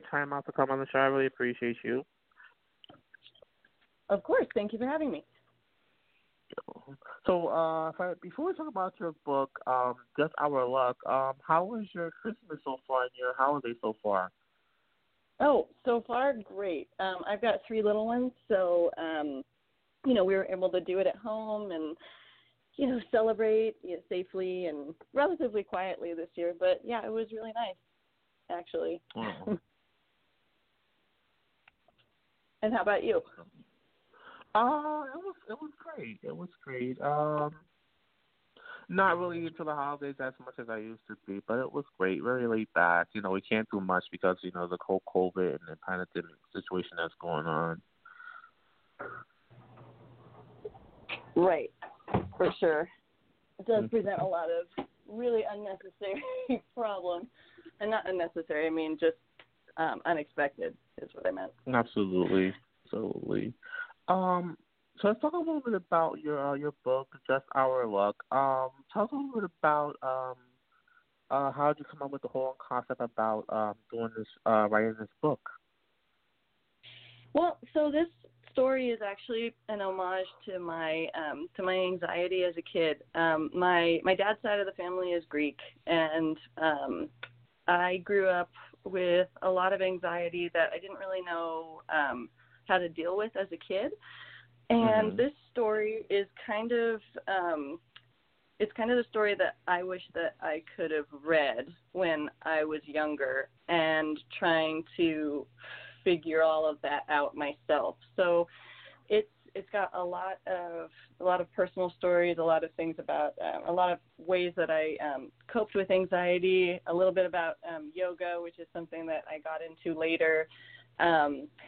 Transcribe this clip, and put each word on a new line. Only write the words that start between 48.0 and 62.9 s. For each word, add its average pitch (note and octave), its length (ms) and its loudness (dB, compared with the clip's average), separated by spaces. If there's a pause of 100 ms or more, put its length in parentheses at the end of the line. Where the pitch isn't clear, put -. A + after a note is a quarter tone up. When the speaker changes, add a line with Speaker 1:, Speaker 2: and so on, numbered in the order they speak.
Speaker 2:
Right, E3+ 360 4 (640)
for F3+ 240 4
sure. E3 300 2 (720)
It G3 80 -18
does A3+ 160 4
Speaker 1:
Mm-hmm. A3+ 120 -2
Speaker 2:
present G3 260 0
a F#3 40 0
lot E3+ 240 -2
of E3+ 360 -4 (220)
really A3+ 420 0
unnecessary G3+ 760 -8 (260)
<laughs> - 260 -4
problems. F#3+ 520 -4 (520)
And G#3+ 120 -2
not A3 180 -2
unnecessary, E3 560 -2
I D#3+ 60 0
mean, D#3 280 -2
just, E3 180 4 (600)
um, D3+ 280 -2
unexpected D3 720 -2 (240)
is - 140 -12
what - 140 -6
I F#2 40 2
meant. F#2+ 200 -6 (200)
Speaker 1:
Absolutely. F#2+ 800 2 (340)
Absolutely. G#2+ 680 -4 (540)